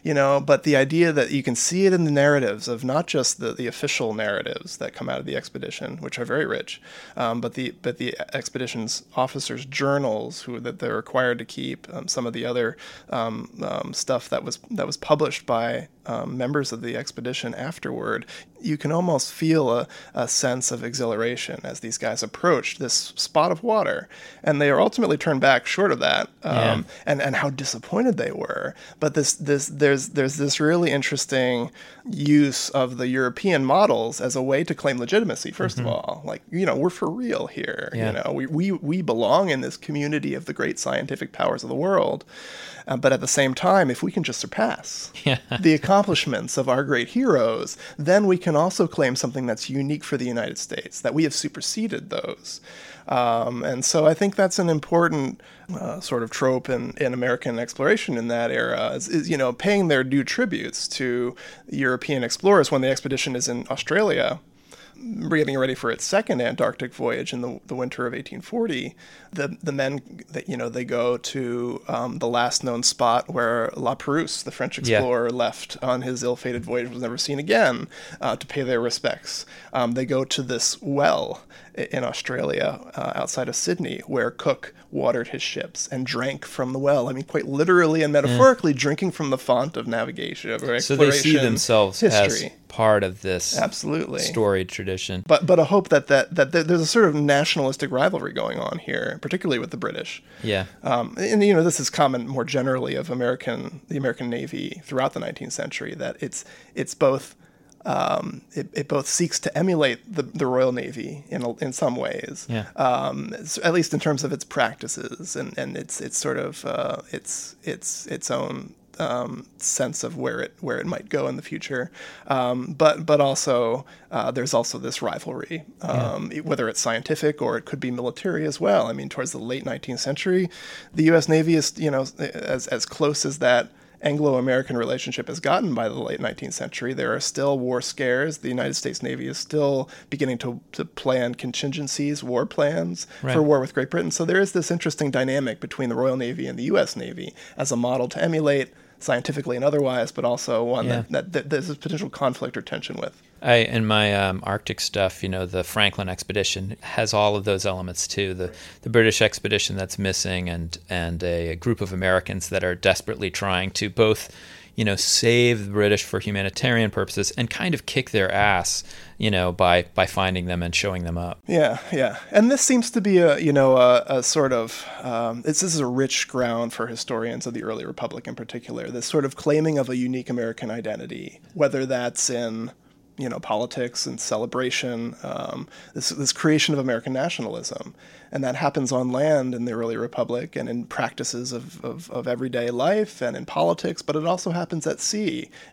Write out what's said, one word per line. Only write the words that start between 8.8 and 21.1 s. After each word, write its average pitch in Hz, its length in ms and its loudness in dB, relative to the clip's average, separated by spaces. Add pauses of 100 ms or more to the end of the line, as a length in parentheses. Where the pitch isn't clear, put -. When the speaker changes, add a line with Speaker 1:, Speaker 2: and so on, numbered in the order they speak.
Speaker 1:
officers' 131 500 -4
journals, 135 760 -2
who, 120 180 -10
that 123 200 -8
they're 110 180 -4
required 123 400 0
to 117 80 -8
keep, 131 480 -10
um, - 160 -8
some 123 160 -4
of 117 80 -4
the 117 120 -6
other, 120 300 0 (360)
um, 113 380 -4 (120)
um, - 320 -6
stuff - 340 -4
that - 160 -2
was, 123 160 -8 (120)
that 220 140 -4
was - 120 -6
published - 480 0
by, 117 420 -2 (180)
um, 123 320 -6
members 131 360 -2
of 117 80 -10
the 120 160 -6
expedition 123 580 -8
afterward, 120 720 -6 (340)
you 151 180 -2
can 151 140 -4
almost 165 400 0
feel 160 400 2
a, 117 160 0 (260)
a 120 140 -2
sense 127 420 0
of 127 140 -6
exhilaration 120 800 -4